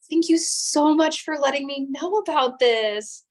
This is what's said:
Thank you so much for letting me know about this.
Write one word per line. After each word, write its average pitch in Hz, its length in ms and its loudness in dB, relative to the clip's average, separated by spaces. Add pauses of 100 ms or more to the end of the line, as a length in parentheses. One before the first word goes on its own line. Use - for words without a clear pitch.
(100)
Thank 330 180 2
you 330 100 4
so 302 560 2
much 311 280 2
for 311 160 -6
letting 277 280 0
me 277 240 -6
know 330 260 -4
about 294 420 0
this. 214 720 0